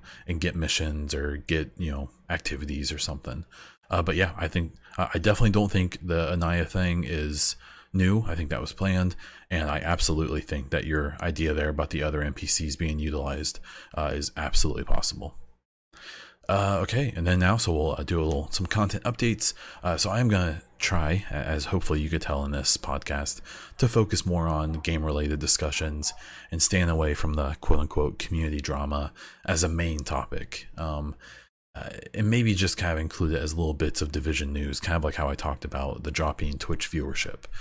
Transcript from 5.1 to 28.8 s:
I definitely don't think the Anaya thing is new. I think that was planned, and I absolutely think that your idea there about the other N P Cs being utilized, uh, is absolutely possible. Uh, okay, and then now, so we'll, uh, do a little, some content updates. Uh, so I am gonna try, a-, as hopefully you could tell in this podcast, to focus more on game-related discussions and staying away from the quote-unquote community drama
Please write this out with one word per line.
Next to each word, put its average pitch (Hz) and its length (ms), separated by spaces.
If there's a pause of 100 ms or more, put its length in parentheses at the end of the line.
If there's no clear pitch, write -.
I 85 60
definitely 104 320
don't 104 200
think 90 300
the 82 300
Anaya 85 340
thing 87 380
is 76 520 (360)
new. 95 360
I 85 80
think 80 160
that 60 100
was - 100
planned, 92 440 (340)
and 80 180
I 73 120
absolutely 78 640
think 69 280
that 78 160
your 73 340
idea 80 360
there 76 140
about 73 200
the 73 140
other 76 180
N 73 120
P - 120
Cs 76 300
being 78 240
utilized, 73 600 (360)
uh, 76 180
is 73 240
absolutely - 460
possible. - 500 (1120)
Uh, 98 360
okay, - 320
and 85 100
then 90 140
now, 92 180
so 92 160
we'll, 78 240
uh, 73 60
do 85 180
a - 20
little, 76 280
some 92 160
content 101 380
updates. - 500 (260)
Uh, 87 160
so 92 140
I 110 80
am 123 100
gonna 90 320 (160)
try, 85 540
a-, - 20
as 73 320
hopefully 80 340
you 76 100
could 80 120
tell 71 240
in 71 60
this 69 260
podcast, 71 640 (380)
to 127 80
focus 107 360
more 85 240
on 78 260
game-related 76 680
discussions 73 760 (380)
and 82 100
staying 90 280
away 78 260
from 76 180
the 71 260
quote-unquote - 600
community 78 400
drama 71 540 (320)